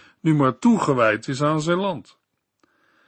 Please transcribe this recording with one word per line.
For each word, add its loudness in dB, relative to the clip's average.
nu 0
maar 2
toegewijd 0
is -6
aan 0
zijn -2
land? -8